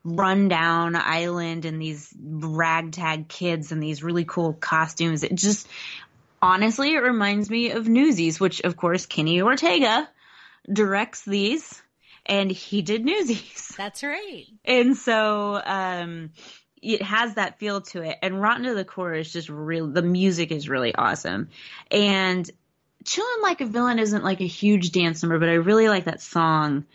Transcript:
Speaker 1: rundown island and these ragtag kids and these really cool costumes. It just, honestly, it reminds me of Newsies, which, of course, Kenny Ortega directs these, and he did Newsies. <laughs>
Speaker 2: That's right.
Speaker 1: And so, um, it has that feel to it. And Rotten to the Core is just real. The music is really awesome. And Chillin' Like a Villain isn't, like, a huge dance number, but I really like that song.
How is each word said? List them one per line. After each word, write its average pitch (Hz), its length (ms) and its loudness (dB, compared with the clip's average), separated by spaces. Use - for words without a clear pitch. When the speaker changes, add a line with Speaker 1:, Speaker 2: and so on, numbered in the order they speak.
Speaker 1:
rundown 170 920 2
island 165 720 -2
and 160 160 -6
these 156 400 -10
ragtag 160 1040 -2
kids 165 440 -4
and 156 100 -4
these 151 220 -4
really 170 220 -2
cool 165 280 -2
costumes. 160 680 0
It - 120 -2
just, 202 320 0
honestly, 220 500 2
it 311 60 2
reminds 208 500 2
me 233 220 0
of 226 160 -2
Newsies, 226 520 4
which, 190 220 2
of 175 160 0
course, 180 300 0
Kenny 165 340 0
Ortega 277 680 2
directs 202 540 0
these, 208 560 -2
and 196 260 0
he 196 320 -4
did 214 200 -2
Newsies. 294 680 -2
<laughs> - 40 -18
Speaker 2:
That's - 260 -10
right. 294 420 -10
Speaker 1:
And 254 300 4
so, 214 720 0
um, 175 680 -6
it 220 180 -2
has 208 340 -2
that 202 220 -2
feel 202 240 -4
to 175 220 -12
it. 160 180 -6
And 190 180 -4
Rotten 240 260 0
to 247 100 -2
the 190 100 -4
Core 180 300 -8
is 160 180 -6
just 165 160 -8
real. 156 380 -4
The 151 160 0
music 175 480 2
is 147 180 -6
really 127 240 0
awesome. 98 560 -2
And 190 580 2
Chillin' 453 360 -2
Like 370 180 0
a 277 60 -4
Villain 233 340 0
isn't, 214 240 0
like, 190 160 -2
a 190 80 -2
huge 180 440 2
dance 165 320 2
number, 165 140 2
but 165 120 2
I 170 60 4
really 208 340 4
like 196 160 2
that 160 160 -6
song. 156 720 2